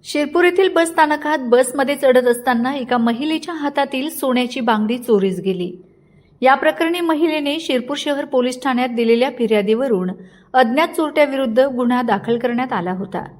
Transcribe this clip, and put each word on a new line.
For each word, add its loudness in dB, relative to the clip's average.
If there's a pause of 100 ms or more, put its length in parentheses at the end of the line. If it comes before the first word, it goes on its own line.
शिरपूर 0
येथील 4
बस 2
स्थानकात 0
बसमध्ये 2
चढत 4
असताना 0
एका -2
महिलेच्या -2
हातातील -4
सोन्याची -2
बांगडी 0
चोरीस 0
गेली. -4 (680)
या 6
प्रकरणी 0
महिलेने 0
शिरपूर -4
शहर -4
पोलीस -2
ठाण्यात 0
दिलेल्या 2
फिर्यादीवरून 0 (420)
अज्ञात 4
चोरट्याविरुद्ध 0
गुन्हा 2
दाखल 0
करण्यात -4
आला -4
होता. -8 (120)